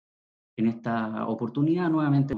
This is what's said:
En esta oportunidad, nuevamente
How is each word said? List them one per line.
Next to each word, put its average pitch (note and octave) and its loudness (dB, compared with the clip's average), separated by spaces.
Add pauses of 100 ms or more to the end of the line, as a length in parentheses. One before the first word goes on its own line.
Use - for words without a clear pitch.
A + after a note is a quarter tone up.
(560)
En A2 0
esta A2+ -4
oportunidad, D3+ 0
nuevamente C#3 2